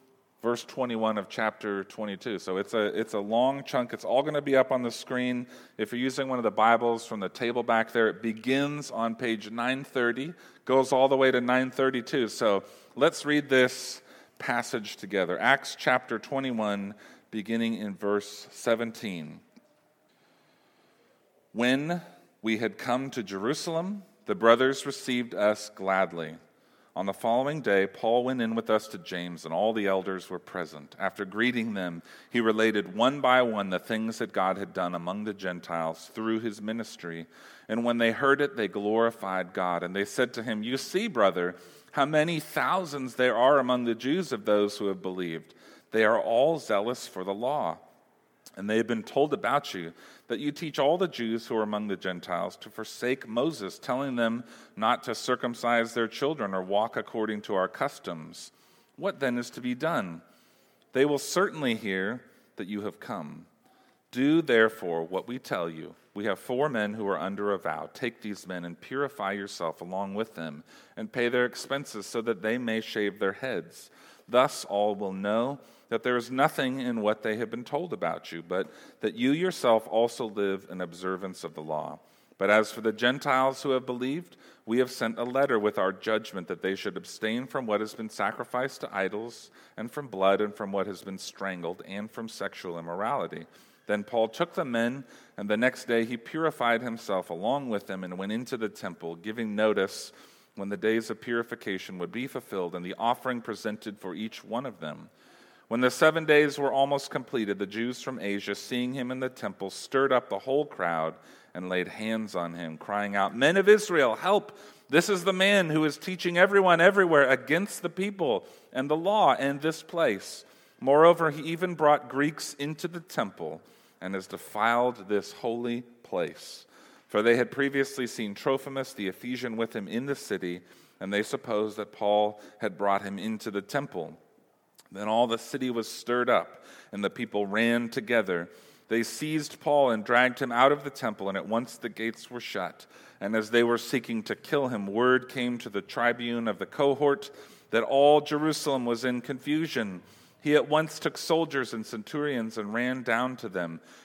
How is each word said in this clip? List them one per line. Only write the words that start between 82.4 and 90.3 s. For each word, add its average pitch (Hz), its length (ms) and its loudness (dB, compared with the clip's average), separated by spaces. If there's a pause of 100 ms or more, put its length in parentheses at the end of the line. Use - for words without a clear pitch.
as 107 220 6
for - 80 -12
the 110 140 0
Gentiles 131 680 2
who 139 100 0
have 127 140 0
believed, 127 520 -6 (280)
we 113 120 0
have 123 120 4
sent 113 300 -4
a 120 60 -2
letter 127 340 4
with 104 180 2
our 95 140 4
judgment 101 560 -2
that 87 140 -6
they 95 140 0
should 95 200 -6
abstain 110 500 -6
from 135 200 -6
what 104 160 2
has 107 120 -6
been 110 160 -8
sacrificed 123 720 -4
to - 140 -8
idols, 104 560 -6 (240)
and 113 160 -10
from 143 160 -10
blood, 98 320 4